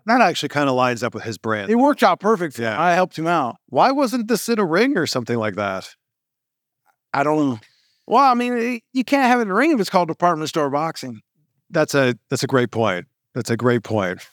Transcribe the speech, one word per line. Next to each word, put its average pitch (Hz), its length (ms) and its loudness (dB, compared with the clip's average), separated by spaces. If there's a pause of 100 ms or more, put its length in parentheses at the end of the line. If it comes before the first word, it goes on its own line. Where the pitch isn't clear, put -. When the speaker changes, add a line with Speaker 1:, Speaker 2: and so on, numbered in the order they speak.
Speaker 1:
That 240 160 4
actually 156 280 0
kinda 143 240 0
lines 123 300 0
up 117 120 -4
with 104 80 -10
his 107 140 -8
brand. 107 340 -4
Speaker 2:
It 226 40 4
worked 262 280 2
out 190 160 4
perfect 180 360 -2
for 120 60 -8
him. 113 120 -2
Speaker 1:
Yeah. 117 80 -2
Speaker 2:
I 175 120 2
helped 185 240 0
him 160 100 -4
out. 151 280 0 (120)
Speaker 1:
Why 170 240 2
wasn't 254 360 -2
this 226 220 -2
in 233 100 0
a 208 60 0
ring 220 320 0
or 151 100 0
something 120 300 -4
like 107 180 -2
that? 95 340 -4 (1200)
Speaker 2:
I 139 100 0
don't 151 140 2 (120)
know. 113 100 -4 (460)
Well, 247 180 4
I 254 120 4
mean, 247 220 -2
it, 233 260 -4 (100)
you 254 100 -2
can't 277 240 0
have 247 120 4
it 233 40 0
in 202 80 -4
a - 40 -2
ring 285 160 2
if 262 80 2
it's 185 100 -2
called 175 200 2
department 156 400 0
store 147 200 0
boxing. 139 520 -6 (480)
Speaker 1:
That's 156 260 0
a, 131 180 4 (160)
that's 135 140 -2
a 131 40 -4
great 123 240 2
point. 101 360 -2 (260)
That's 120 160 -8
a 117 80 0
great 120 260 2
point. 95 360 -2 (140)